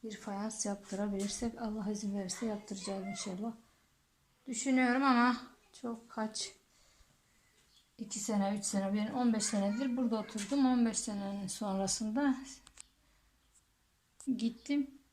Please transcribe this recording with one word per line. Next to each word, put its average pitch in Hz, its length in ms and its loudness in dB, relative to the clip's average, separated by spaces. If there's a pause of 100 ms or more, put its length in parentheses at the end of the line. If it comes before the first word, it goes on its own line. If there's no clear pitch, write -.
bir 214 140 -8
fayans 208 500 -6
yaptırabilirsek 202 960 -4
Allah 214 280 -4
izin 208 280 -2
verirse 190 280 -4
yaptıracağız 196 600 -6
inşallah. 202 460 -6 (960)
Düşünüyorum 254 560 4
ama 247 340 6 (440)
çok 226 300 -8
kaç 220 420 -6 (1500)
iki 208 220 -8
sene, 202 380 2
üç 208 60 -6
sene, 196 300 0
ben 214 180 0
on 247 200 4
beş 220 120 2
senedir 220 520 0
burada 226 240 2
oturdum. 220 460 2
On 247 200 6
beş 220 120 0
senenin 202 480 -4
sonrasında 214 920 0 (2000)
gittim. 269 540 0 (220)